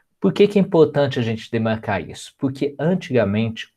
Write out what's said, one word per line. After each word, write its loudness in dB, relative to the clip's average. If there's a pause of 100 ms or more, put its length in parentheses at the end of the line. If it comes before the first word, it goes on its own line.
(200)
Por 2
que 6
que -2
é 6
importante 2
a 0
gente -4
demarcar -2
isso? -16
Porque -4
antigamente -2